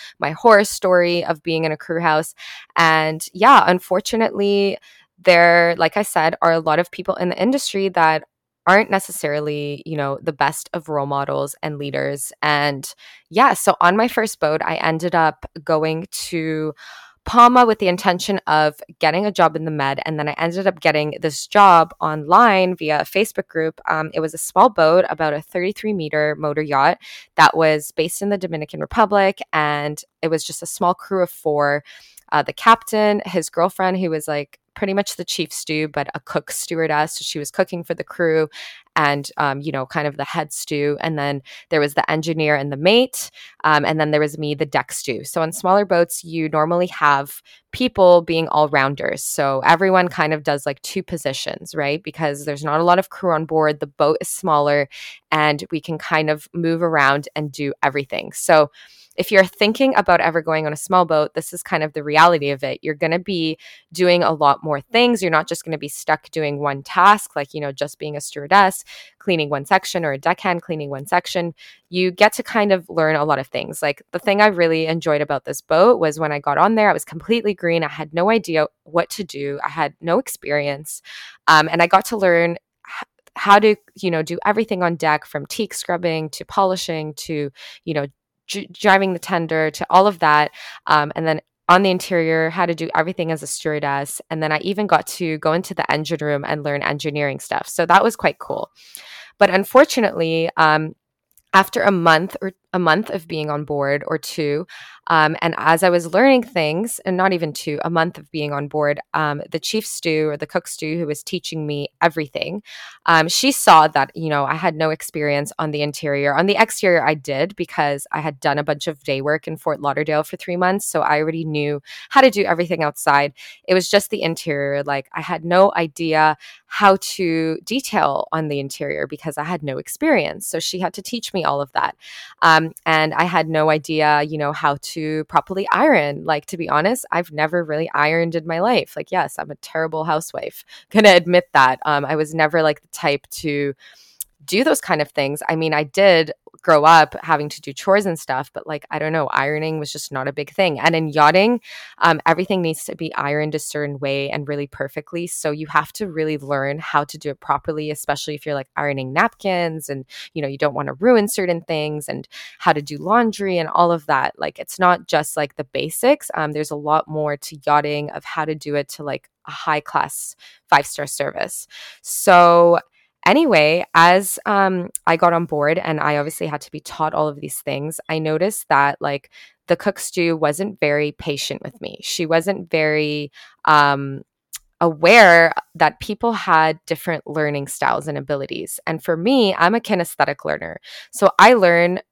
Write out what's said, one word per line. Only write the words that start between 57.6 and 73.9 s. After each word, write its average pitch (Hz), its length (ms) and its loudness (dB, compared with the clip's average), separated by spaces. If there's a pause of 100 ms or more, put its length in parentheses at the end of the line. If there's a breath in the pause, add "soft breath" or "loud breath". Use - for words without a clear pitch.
everything. 143 520 -4
So 156 400 2 (440 soft breath)
if 185 140 -4
you're 196 140 6
thinking 220 500 0
about 180 260 2
ever 165 220 0
going 156 240 -2
on 147 60 -4
a 151 40 -8
small 180 280 2
boat, 156 300 0
this - 180 -8
is 175 100 -12
kind 156 220 -4
of 151 80 -6
the 151 100 -8
reality 151 480 4
of 135 140 -6
it. 131 180 -8
You're 156 120 -6
gonna 165 260 -2
be 165 380 -4 (340 loud breath)
doing 175 320 2
a 160 80 2
lot 147 320 2
more 151 160 -2
things. 233 420 2
You're 180 80 0
not 160 160 2
just - 180 -6
gonna 160 140 -6
be 143 80 -10
stuck - 440 -6
doing 147 280 -4
one 139 240 -6
task, 202 540 2
like, 143 180 -6
you 156 60 -10
know, 143 100 -6
just 143 300 -8
being 147 160 -8
a 147 40 -10
stewardess, 185 600 2 (380 loud breath)
cleaning 160 300 -2
one 143 160 -4
section, 190 380 0
or 147 80 -2
a 135 60 -6
deckhand 175 440 -2
cleaning 151 280 -8
one 139 160 -10
section. 175 480 -4 (360 loud breath)
You 180 200 0
get 202 220 4
to - 100 -6
kind 208 300 0
of 180 180 -2
learn 160 240 0
a 147 100 0
lot 151 140 0
of 135 80 -8
things. - 360 -8
Like, 143 280 -4